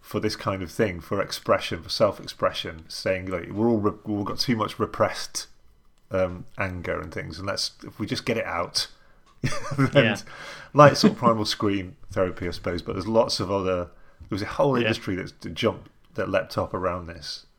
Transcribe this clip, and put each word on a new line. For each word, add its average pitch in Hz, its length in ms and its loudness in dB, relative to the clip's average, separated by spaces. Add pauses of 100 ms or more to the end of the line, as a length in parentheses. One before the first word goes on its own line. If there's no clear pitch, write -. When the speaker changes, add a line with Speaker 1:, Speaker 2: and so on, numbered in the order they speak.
Speaker 1:
for - 160 -6
this 104 160 -2
kind 95 260 -4
of 85 120 -8
thing, 92 280 0
for 98 220 -2
expression, - 640 -2
for 90 40 -14
self-expression, 90 1000 -2
saying, 92 380 -2
like, 92 260 -4
"We're 107 160 4
all 117 100 6
re-, 101 140 2 (120)
we've 104 140 0
all 104 60 0
got 107 160 -4
too 120 160 2
much 104 240 -4
repressed, - 680 -2 (640)
um, 90 360 -2 (120)
anger 90 420 -4
and 82 140 -10
things, 95 240 -8
and 95 80 -8
let's, - 240 -4 (160)
if - 140 -16
we 107 60 -2
just 113 200 -4
get 117 100 0
it 104 80 -2
out." 85 440 -4 (540)
<laughs> - 360 -2
And 135 160 2
Speaker 2:
Yeah. 113 220 4 (580)
Speaker 1:
like 139 220 10
sort - 160 6
of - 80 -6
primal 113 240 4
scream 98 520 -2 (140)
therapy, 90 380 0
I - 20 -4
suppose, 87 320 -4
but - 120 -6
there's 92 140 -4
lots 113 320 4
of 92 120 -2
other, 92 320 0
there - 460 -20
was 101 120 -4
a 104 40 -6
whole 143 300 4
Speaker 2:
Yeah. 120 100 2
Speaker 1:
industry 110 280 0
that's 95 180 -6
d-, - 180 -12
jumped, 92 380 -2 (280)
that 95 120 -2
leapt 95 300 -2
up 95 160 -2
around 90 320 -2
this. 82 400 -12 (120)